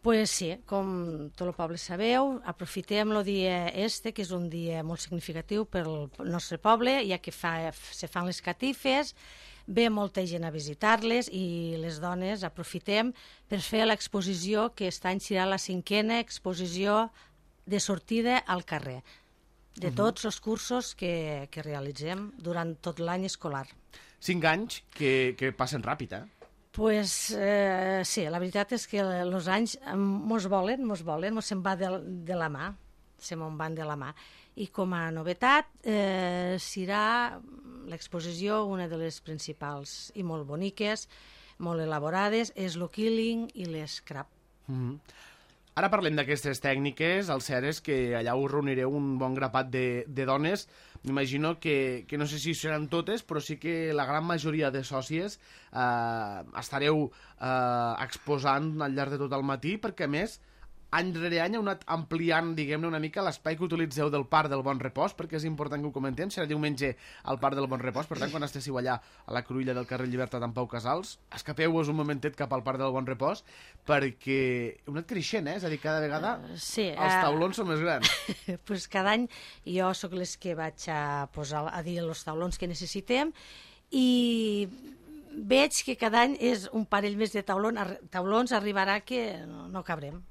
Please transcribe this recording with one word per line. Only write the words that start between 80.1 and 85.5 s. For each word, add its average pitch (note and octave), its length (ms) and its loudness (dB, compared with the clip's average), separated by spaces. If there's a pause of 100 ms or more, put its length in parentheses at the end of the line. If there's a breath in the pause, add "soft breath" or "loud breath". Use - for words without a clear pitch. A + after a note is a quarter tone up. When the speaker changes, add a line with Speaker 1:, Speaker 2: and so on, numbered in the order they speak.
Speaker 1:
les F3+ 240 -4
que F3 160 -4
vaig D#3+ 240 -6 (160)
a C#3+ 400 0
posar, D3+ 300 -4 (100)
a E3+ 80 -4
dir E3+ 220 -4
els D#3+ 180 -6
taulons E3+ 340 -2
que F3 140 -4
necessitem, B3 640 0 (580 loud breath)
i A#3 800 4 (640)
veig C4 480 4